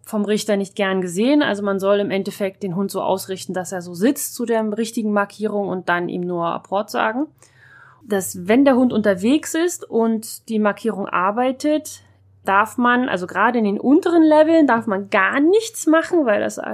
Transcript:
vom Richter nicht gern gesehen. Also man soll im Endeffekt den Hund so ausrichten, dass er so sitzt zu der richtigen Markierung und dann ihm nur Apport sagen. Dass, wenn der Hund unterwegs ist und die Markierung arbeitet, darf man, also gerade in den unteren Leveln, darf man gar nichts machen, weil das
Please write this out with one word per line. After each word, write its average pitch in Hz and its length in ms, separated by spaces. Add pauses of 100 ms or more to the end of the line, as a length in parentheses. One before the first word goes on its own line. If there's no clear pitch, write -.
vom 208 240
Richter 208 320
nicht 196 180
gern 190 240
gesehen. 214 440
Also 208 180
man 196 180
soll 196 200
im 202 100
Endeffekt 196 540
den 180 120
Hund 196 140
so 190 140
ausrichten, 185 500
dass 180 180
er 180 120
so 175 100
sitzt 226 400
zu 240 140
der 220 280
richtigen 226 380
Markierung 202 540
und 185 220
dann 175 200
ihm 180 120
nur 175 260
Apport 196 420
sagen. 240 380 (760)
Dass, 185 440
wenn 247 180
der 269 100
Hund 247 160
unterwegs 214 640
ist 339 340
und 226 600
die 220 80
Markierung 202 500
arbeitet, 254 960 (440)
darf 196 340
man, 247 280
also 180 200
gerade 226 320
in 220 60
den 202 140
unteren 339 440
Leveln, 311 420
darf 226 220
man 196 240
gar 202 280
nichts 392 460
machen, 320 400
weil 208 160
das 208 180 (140)